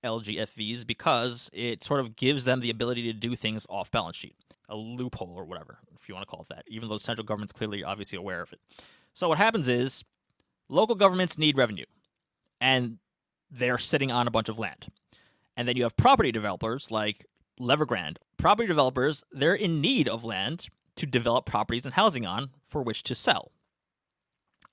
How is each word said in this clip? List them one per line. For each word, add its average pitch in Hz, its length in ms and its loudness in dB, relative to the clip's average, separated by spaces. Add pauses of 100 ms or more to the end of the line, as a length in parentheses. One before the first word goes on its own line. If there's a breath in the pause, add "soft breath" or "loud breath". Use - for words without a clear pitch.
L 117 160 -2
G 104 180 -8
F 107 160 -6
Vs 113 300 -6
because 120 680 0
it 117 300 -6
sort 143 180 0
of 113 160 -8
gives 135 260 2
them 127 160 2
the 120 120 -2
ability 120 320 -2
to 113 100 -4
do 113 220 -4
things 107 340 -4
off 98 200 -6
balance 87 280 -2
sheet, - 180 -16 (320)
a 107 80 -10
loophole 117 580 -8
or 87 120 -12
whatever, 80 320 -14 (180)
if - 140 -20
you 95 60 -12
wanna 95 100 -12
call 80 160 -14
it 80 80 -18
that, - 180 -16
even 110 220 -10
though 107 80 -4
the - 60 -10
central 110 220 -6
government's 104 280 -6
clearly 101 320 -6
obviously 98 320 -8
aware 90 240 -8
of 85 100 -14
it. - 80 -20 (540 loud breath)
So 180 160 0
what 156 80 4
happens 202 320 4
is 127 340 0 (640)
local 214 280 4
governments 185 420 4
need 151 200 4
revenue, 110 280 4 (760)
and 123 380 2 (540)
they're 123 280 0
sitting 135 320 0
on 120 160 2
a 117 40 -4
bunch 113 180 0
of 110 100 -8
land. 92 280 -8 (720 soft breath)
And 120 100 -4
then 123 80 0
you 127 60 2
have 117 160 0
property 226 340 6
developers 110 600 -4
like 107 340 -4 (340)
Levergrande. 120 580 0 (200)
Property 208 300 4
developers, 139 640 2
they're 151 240 2
in 165 260 0
need 185 260 2
of 113 160 -4
land 113 440 -6 (300)
to 160 100 -6
develop 120 400 2
properties 117 380 -2
and 131 100 -8
housing 170 320 4
on 127 240 -6 (160)
for 143 160 -4
which 113 200 -4
to - 120 -4
sell. - 360 0 (1200)